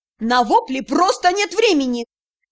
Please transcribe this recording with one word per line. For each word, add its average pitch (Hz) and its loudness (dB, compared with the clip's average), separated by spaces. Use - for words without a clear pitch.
На 247 2
вопли 262 0
просто 359 0
нет 403 -2
времени! 277 0